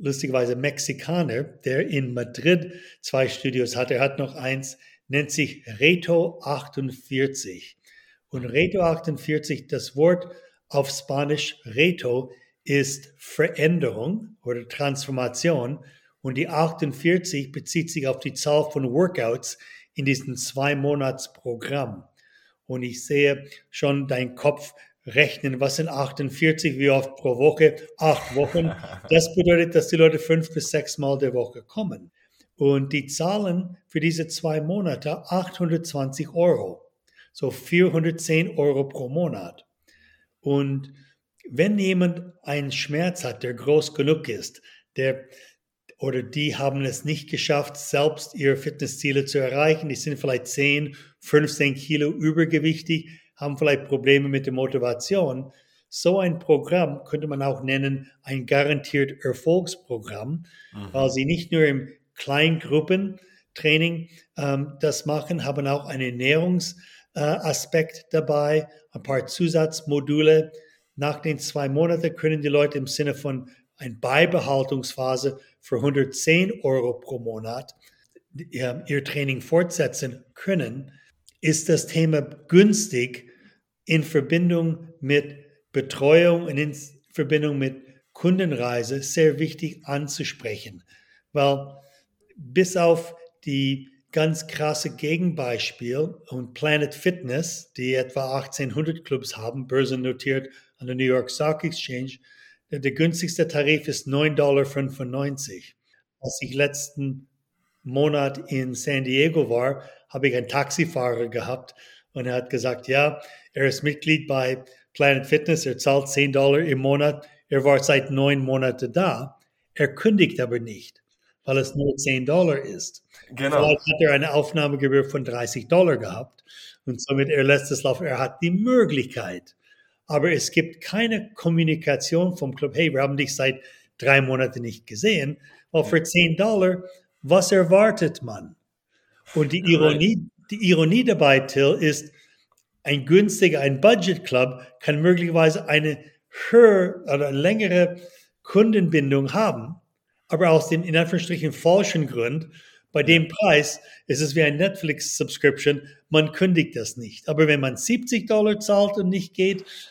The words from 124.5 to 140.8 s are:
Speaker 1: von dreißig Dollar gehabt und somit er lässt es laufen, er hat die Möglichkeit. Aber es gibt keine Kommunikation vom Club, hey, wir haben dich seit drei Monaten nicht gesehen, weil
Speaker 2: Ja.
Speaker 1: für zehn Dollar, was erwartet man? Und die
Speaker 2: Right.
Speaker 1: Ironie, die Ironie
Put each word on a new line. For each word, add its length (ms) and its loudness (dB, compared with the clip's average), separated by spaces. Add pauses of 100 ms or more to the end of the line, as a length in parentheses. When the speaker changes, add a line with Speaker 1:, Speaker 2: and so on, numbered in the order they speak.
Speaker 1:
von 220 -6
dreißig 420 -6
Dollar 300 4
gehabt 460 -12 (420)
und 160 -8
somit 280 0
er 140 2
lässt 280 4
es 120 -2
laufen, 240 -2
er 120 -2
hat 220 -6
die 100 2
Möglichkeit. 1040 0 (520)
Aber 240 0
es 200 -2
gibt 300 -2
keine 520 -4
Kommunikation 1040 0
vom 180 -6
Club, 200 -6
hey, 180 0
wir 80 0
haben 160 -2
dich 180 -2
seit 260 -2 (360)
drei 240 4
Monaten 400 -2
nicht 260 -12
gesehen, 500 -2 (340)
weil 100 2
Speaker 2:
Ja. 80 -2
Speaker 1:
für 140 4
zehn 340 2
Dollar, 460 2 (380)
was 300 4
erwartet 720 4
man? 340 -14 (800)
Und 180 2
die 100 0
Speaker 2:
Right. 100 4
Speaker 1:
Ironie, 580 4 (220)
die 180 0
Ironie 340 6